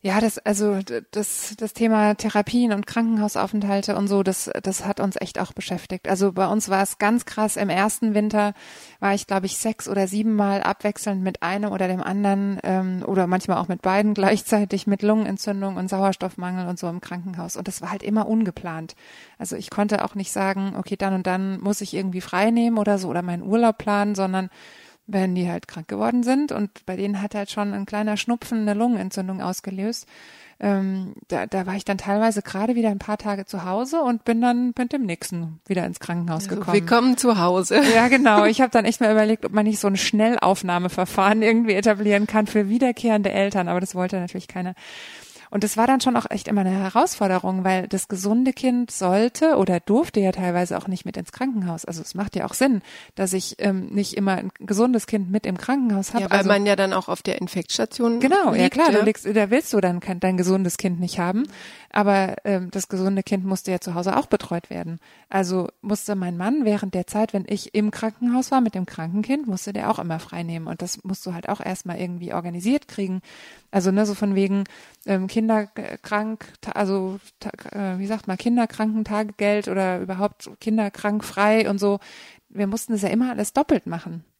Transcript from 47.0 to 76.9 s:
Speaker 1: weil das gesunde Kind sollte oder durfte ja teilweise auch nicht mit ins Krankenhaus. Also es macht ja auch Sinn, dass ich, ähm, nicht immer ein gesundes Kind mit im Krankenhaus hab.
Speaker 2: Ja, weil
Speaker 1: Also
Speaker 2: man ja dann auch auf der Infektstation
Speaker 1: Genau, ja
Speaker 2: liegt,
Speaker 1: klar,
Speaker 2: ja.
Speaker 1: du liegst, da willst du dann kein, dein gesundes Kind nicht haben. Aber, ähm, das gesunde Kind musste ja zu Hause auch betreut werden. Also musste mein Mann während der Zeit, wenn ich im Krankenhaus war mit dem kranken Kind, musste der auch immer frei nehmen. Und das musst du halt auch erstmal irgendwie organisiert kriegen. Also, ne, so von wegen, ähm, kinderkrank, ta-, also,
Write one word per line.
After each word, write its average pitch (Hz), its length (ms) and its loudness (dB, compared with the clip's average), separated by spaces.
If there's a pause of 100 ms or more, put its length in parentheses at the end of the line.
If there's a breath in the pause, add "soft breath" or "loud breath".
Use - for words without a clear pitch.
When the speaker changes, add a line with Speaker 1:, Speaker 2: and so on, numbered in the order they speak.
Speaker 1:
weil 185 240 0
das - 200 -4
gesunde 220 460 2
Kind 247 380 0
sollte 226 640 2
oder 185 240 4
durfte 233 400 2
ja 190 120 4
teilweise 180 460 0
auch - 100 -6
nicht 185 180 -6
mit 185 120 -8
ins - 140 -10
Krankenhaus. 196 540 -4
Also 165 180 -8
es - 100 -14
macht 196 220 -6
ja 190 100 -2
auch - 80 -8
Sinn, 254 300 2 (320 loud breath)
dass 190 180 -2
ich, 185 240 -4
ähm, 190 300 0
nicht 202 280 -2
immer 196 180 2
ein 185 260 -4
gesundes 220 480 0
Kind 196 240 -2
mit 214 160 0
im 185 100 -2
Krankenhaus 233 560 0
hab. 196 80 0
Speaker 2:
Ja, 190 80 -4
weil 202 80 4
Speaker 1:
Also 196 120 2
Speaker 2:
man 202 180 4
ja 202 80 6
dann 190 180 2
auch 185 140 -2
auf - 160 -4
der - 180 -4
Infektstation 233 800 -2
Speaker 1:
Genau, 285 340 4
ja 226 120 6
Speaker 2:
liegt, 285 100 2
Speaker 1:
klar, 302 160 6
Speaker 2:
ja. 214 80 6
Speaker 1:
du 202 60 4
liegst, 214 200 0
da 208 240 2
willst 254 240 2
du 208 80 4
dann 180 200 2
kein, 180 180 -6
dein 185 180 2
gesundes 185 400 2
Kind 180 220 -2
nicht 180 180 -4
haben. 190 300 0 (440 loud breath)
Aber, 196 520 2
ähm, 185 260 -2
das 190 180 -6
gesunde 190 360 0
Kind 190 200 -2
musste 190 280 -2
ja 180 80 0
zu 175 160 -6
Hause 180 220 0
auch - 100 0
betreut - 420 -2
werden. 165 300 -8 (300 soft breath)
Also 185 400 0 (120)
musste 208 320 -4
mein 180 240 -4
Mann 240 260 0
während 208 300 0
der 180 140 -2
Zeit, 214 260 -2
wenn 196 140 -2
ich - 260 -6
im 214 160 2
Krankenhaus 240 600 -2
war 262 100 4
mit 226 140 0
dem 185 100 -4
kranken 175 380 -4
Kind, 269 240 -2
musste 196 260 -6
der 202 160 -4
auch 214 80 0
immer 165 220 -6
frei 170 240 -10
nehmen. 165 240 -8
Und 170 160 -8
das - 200 -10
musst 190 220 -8
du 180 80 -6
halt 170 160 -10
auch 202 100 -4
erstmal 185 380 -8
irgendwie 175 380 -8
organisiert 175 520 -2
kriegen. 185 360 -4 (480 loud breath)
Also, 190 180 2
ne, 202 160 4
so 208 80 -2
von 196 220 0
wegen, 196 300 2 (420 loud breath)
ähm, 190 200 0
kinderkrank, 214 1300 -4
ta-, 208 100 -10
also, 190 480 -2 (200)